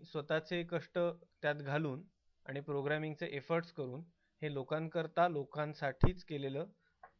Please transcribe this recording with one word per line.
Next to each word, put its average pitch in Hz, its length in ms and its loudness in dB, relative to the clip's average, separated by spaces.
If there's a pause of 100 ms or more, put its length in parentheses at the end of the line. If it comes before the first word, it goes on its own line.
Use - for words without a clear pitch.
स्वतःचे 160 580 -2
कष्ट 170 360 -4 (420)
त्यात 147 140 2
घालून 147 480 -2 (420)
आणि 139 140 -4
प्रोग्रामिंगचे 151 640 -2
एफर्ट्स 165 460 -2
करून 135 320 -6 (380)
हे 151 120 -4
लोकांकरता, 160 760 0
लोकांसाठीच 151 960 2
केलेलं 139 420 -4 (540)